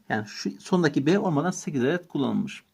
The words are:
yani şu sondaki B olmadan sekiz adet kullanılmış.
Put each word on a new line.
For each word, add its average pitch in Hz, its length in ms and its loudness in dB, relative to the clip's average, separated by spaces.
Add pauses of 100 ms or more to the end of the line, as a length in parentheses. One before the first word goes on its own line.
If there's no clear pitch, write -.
yani 107 180 -2
şu - 320 -8
sondaki 160 460 2
B 185 140 4
olmadan 175 320 0
sekiz 147 320 -4
adet 175 240 0
kullanılmış. 110 560 -2 (100)